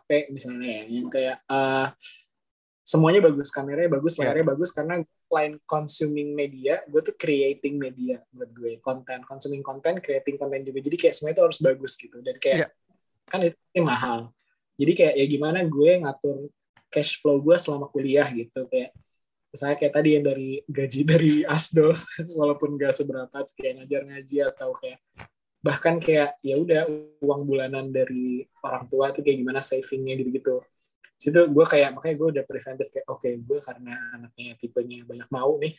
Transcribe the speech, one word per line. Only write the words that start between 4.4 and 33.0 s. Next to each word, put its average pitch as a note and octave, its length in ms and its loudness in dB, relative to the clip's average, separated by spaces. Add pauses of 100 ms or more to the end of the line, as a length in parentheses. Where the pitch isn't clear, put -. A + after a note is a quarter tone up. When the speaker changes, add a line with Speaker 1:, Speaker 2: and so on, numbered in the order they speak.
Speaker 1:
bagus, E3+ 160 -4
karena D#3 240 -6 (320)
selain D3+ 260 0 (140)
consuming D3+ 680 -2
media, C#3+ 520 -2
gue D3+ 160 2
tuh - 120 -4
creating C#3 640 0
media B2+ 520 -6
buat B2 200 -14
gue, A#2 280 -10
konten, C3 480 -8
consuming C#3 360 -8
konten, C#3 360 -4
creating C#3 400 -4
konten C3+ 240 -6
juga. C3+ 160 -8
Jadi C#3+ 200 -4
kayak D#3+ 160 4
semuanya D3+ 200 -2
itu F3+ 120 4
harus D#3 160 0
bagus C3 360 2
gitu. - 240 -18
Dan B2+ 160 -6
kayak C3+ 200 2
Speaker 2:
Iya. - 80 0 (600)
Speaker 1:
kan F#3 160 -4
itu E3 160 2
pasti - 240 -4
mahal. A#2+ 360 0 (600)
Jadi C#3+ 160 4
kayak D3+ 240 4
ya C#3 80 4
gimana D3 400 0
gue D3 240 6 (120)
ngatur C#3+ 340 -4 (540)
cash - 280 -2
flow C#3+ 240 4
gue E3 160 6
selama C#3+ 320 -4
kuliah C#3 440 2
gitu. A#2 320 -8
Kayak B2 280 -4 (560)
misalnya C#3+ 280 -4
kayak C#3+ 160 2
tadi D3+ 140 4 (100)
yang C#3+ 80 0
dari C3+ 240 -2 (160)
gaji C3+ 400 -2
dari D#3+ 260 6 (140)
Asdos, D#3+ 720 4
<laughs> E3 200 -8
walaupun D3 400 0
gak C#3 200 2
seberapa, C3+ 360 -6 (200)
kayak C3 280 -6
ngajar C#3 180 -4 (100)
ngaji C#3 320 -8
atau C3 320 -4
kayak B2+ 240 -12 (680)
bahkan D3+ 320 2
kayak, D3+ 480 2
ya C3+ 160 0
udah, E3 240 2 (320)
uang C#3+ 240 0
bulanan C3+ 480 -2
dari B2+ 560 -2 (160)
orang B2 240 -6
tua C3+ 240 0
tuh D3 160 -4
kayak C3+ 160 4
gimana B2+ 160 -2
savingnya C3 560 -4
gitu-gitu. B2+ 480 -2 (560)
Situ D#3 240 4
gue D#3 240 6
kayak, C#3 300 4
makanya D#3+ 180 -4
gue D#3 140 0 (100)
udah B2+ 80 -4
preventif C3 460 -8
kayak, C3+ 180 -8